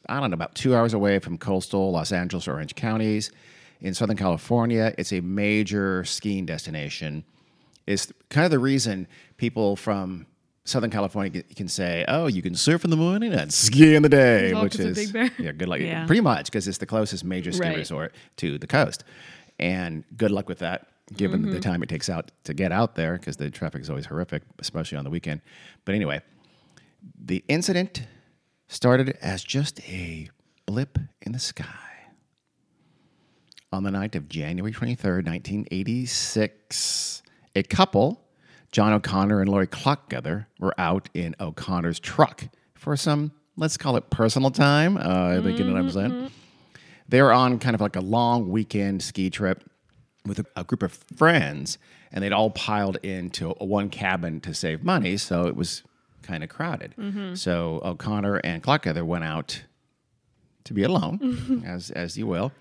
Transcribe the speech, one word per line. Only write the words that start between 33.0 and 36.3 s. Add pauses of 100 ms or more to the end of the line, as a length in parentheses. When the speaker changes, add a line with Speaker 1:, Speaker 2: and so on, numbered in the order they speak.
Speaker 1:
On
the
night
of
January
twenty-third,
nineteen
eighty-six, (320)